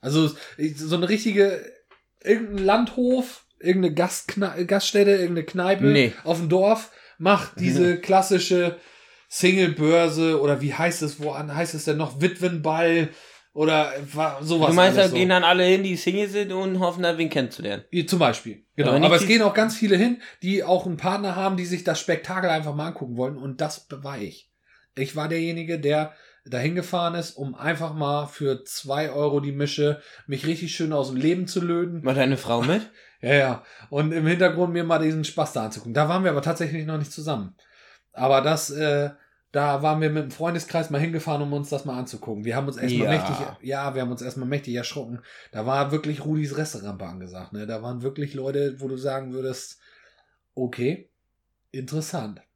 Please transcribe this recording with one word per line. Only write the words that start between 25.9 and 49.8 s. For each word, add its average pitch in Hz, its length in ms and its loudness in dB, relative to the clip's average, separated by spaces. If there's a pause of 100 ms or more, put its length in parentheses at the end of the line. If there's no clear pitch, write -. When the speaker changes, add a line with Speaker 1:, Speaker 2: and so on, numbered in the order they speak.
Speaker 1:
dahin 131 300 -2
gefahren 170 400 -2
ist, 165 160 -8
um 135 240 -10
einfach 156 400 -4
mal 147 320 -2
für 135 380 -4
zwei 143 460 -4
Euro 143 280 0
die 143 140 -6
Mische 147 480 -2 (260)
mich 135 180 -6
richtig 160 300 -4
schön 160 180 -2
aus 139 140 0
dem 131 80 -6
Leben 170 320 0
zu 180 140 -2
löten. 170 420 -2
Speaker 2:
War 131 100 2
deine 135 240 2
Frau 117 240 0
mit? 165 200 2 (140)
Speaker 1:
<laughs> - 60 -20 (220)
Ja, 123 120 2
ja. 131 280 2 (260)
Und 151 220 -2
im 160 160 0
Hintergrund 175 460 4
mir 170 100 0
mal 165 160 2
diesen 156 240 0
Spaß 151 300 -4
da 117 100 -2
anzugucken. 107 300 -8
Da 147 160 4
waren 185 160 2
wir 175 60 4
aber 143 100 0
tatsächlich 160 440 -4
noch 156 120 -4
nicht 147 160 -6
zusammen. 139 420 -6 (560)
Aber 135 300 4
das, 156 280 0
äh, 147 420 0 (420)
da 143 280 0
waren 156 200 2
wir 156 80 2
mit 151 140 -2
dem 135 80 -10
Freundeskreis 165 580 -4
mal 143 100 -2
hingefahren, 156 420 -2
um 143 120 -4
uns 143 160 -6
das 139 160 -6
mal 131 120 -6
anzugucken. 113 460 -10
Wir 117 140 -4
haben 139 100 -4
uns 139 80 -8
erstmal 123 300 0
Speaker 2:
Ja. 101 60 2
Speaker 1:
mächtig, - 240 0 (260)
ja, 139 340 -6
wir 131 60 -4
haben 123 100 -4
uns 120 100 -10
erstmal 127 280 -8
mächtig 139 260 -4
erschrocken. 120 460 -8 (320)
Da 107 120 -6
war 139 280 0
wirklich 151 320 -4
Rudis 151 320 -2
Resterampe 101 480 -8
angesagt, 92 480 -16
ne? 104 120 -10
Da 110 160 -8
waren 123 200 -10
wirklich 139 320 -6
Leute, 139 480 -4
wo 131 80 -8
du 131 80 -8
sagen 131 340 -6
würdest, 131 480 -8 (760)